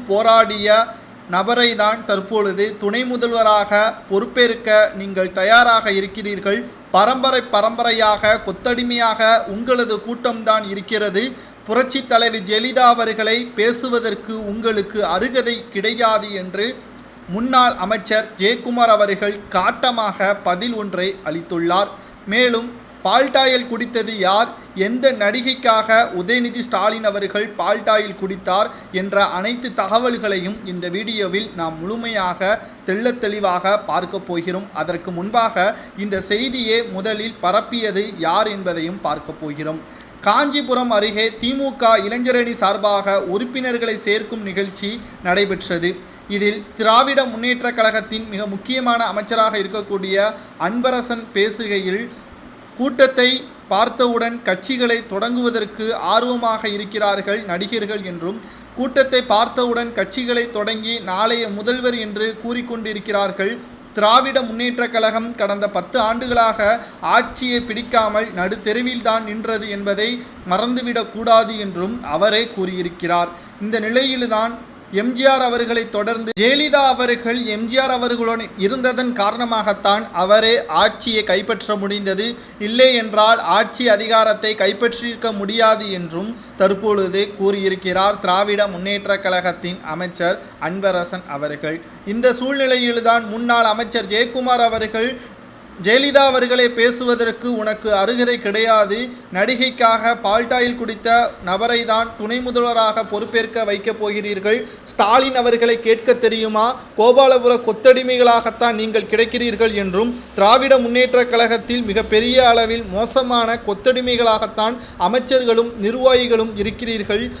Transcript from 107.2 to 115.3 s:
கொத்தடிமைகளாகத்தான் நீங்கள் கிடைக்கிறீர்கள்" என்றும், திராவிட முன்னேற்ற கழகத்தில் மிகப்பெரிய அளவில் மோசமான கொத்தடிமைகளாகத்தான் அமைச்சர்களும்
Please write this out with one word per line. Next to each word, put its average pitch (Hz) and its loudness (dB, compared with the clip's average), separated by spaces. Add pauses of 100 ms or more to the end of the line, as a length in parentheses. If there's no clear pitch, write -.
கொத்தடிமைகளாகத்தான் 240 4
நீங்கள் 220 -2
கிடைக்கிறீர்கள்" 226 0
என்றும், 202 -2 (220)
திராவிட 262 6
முன்னேற்ற 247 2
கழகத்தில் 233 0
மிகப்பெரிய 226 4
அளவில் 233 2 (100)
மோசமான 233 0
கொத்தடிமைகளாகத்தான் 233 0 (320)
அமைச்சர்களும் 233 2